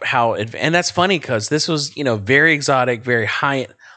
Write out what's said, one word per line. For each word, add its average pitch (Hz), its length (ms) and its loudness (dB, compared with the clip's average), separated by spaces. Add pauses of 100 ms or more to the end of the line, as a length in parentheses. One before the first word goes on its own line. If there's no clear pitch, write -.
how 117 320 2
adv-, 110 200 -6
and 156 200 0
that's 175 160 0
funny 185 260 0
'cause 120 300 -4
this 151 220 -2
was, 147 260 -4
you 147 80 -6
know, 120 140 0
very 139 360 4
exotic, 131 520 0
very 120 200 0
high, 139 340 -2
a 127 80 -6 (300)